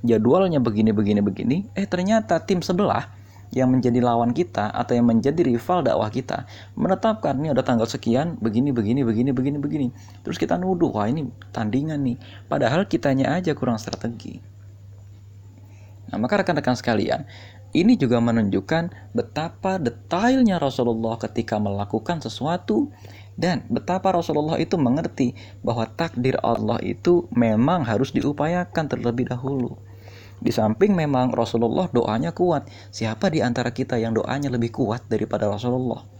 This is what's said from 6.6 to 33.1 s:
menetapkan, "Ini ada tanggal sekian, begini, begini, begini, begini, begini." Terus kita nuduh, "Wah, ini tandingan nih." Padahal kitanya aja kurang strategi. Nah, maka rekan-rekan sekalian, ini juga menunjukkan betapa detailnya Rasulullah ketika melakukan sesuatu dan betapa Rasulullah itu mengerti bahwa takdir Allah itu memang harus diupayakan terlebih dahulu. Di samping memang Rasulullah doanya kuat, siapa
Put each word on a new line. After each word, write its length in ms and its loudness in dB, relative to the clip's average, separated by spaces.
menetapkan, 640 0
"Ini 160 0
ada 80 2
tanggal 240 2
sekian, 560 -2
begini, 320 0
begini, 320 2
begini, 240 2
begini, 320 0
begini." 260 -2
Terus 160 -4
kita 160 0
nuduh, 320 0
"Wah, 160 0
ini 240 -2
tandingan 480 -2
nih." 160 -2
Padahal 400 0
kitanya 480 0
aja 160 0
kurang 240 -2
strategi. 640 -8
Nah, 80 -6
maka 240 0
rekan-rekan 320 0
sekalian, 480 0
ini 240 6
juga 240 2
menunjukkan 960 0
betapa 640 -4
detailnya 800 2
Rasulullah 640 0
ketika 400 -2
melakukan 640 -4
sesuatu 640 -2
dan 320 -2
betapa 480 0
Rasulullah 480 0
itu 160 0
mengerti 560 0
bahwa 280 -2
takdir 520 -2
Allah 400 0
itu 520 2
memang 480 4
harus 320 0
diupayakan 720 0
terlebih 400 -2
dahulu. 480 -4
Di 160 0
samping 400 4
memang 400 2
Rasulullah 560 0
doanya 400 0
kuat, 400 0
siapa 360 -2